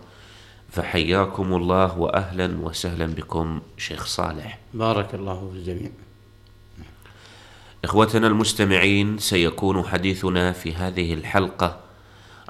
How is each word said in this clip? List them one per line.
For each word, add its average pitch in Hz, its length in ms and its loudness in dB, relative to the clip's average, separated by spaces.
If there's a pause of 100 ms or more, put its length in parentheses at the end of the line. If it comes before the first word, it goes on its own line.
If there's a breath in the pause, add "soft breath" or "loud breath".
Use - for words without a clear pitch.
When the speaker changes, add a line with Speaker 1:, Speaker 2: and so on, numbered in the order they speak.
(680 loud breath)
Speaker 1:
فحياكم 92 840 0
الله 90 440 2
وأهلا 90 600 -2
وسهلا 82 460 -4
بكم 80 540 -4 (160)
شيخ - 300 -10
صالح. 85 520 -6 (160)
Speaker 2:
بارك 110 400 0
الله 95 380 -8
في 92 60 -12
الجميع. 90 320 -8 (1900 loud breath)
Speaker 1:
إخوتنا 110 420 4
المستمعين، 104 920 4
سيكون 95 640 2
حديثنا 90 680 0
في 82 220 -8
هذه 90 400 -2
الحلقة 87 640 0 (680 loud breath)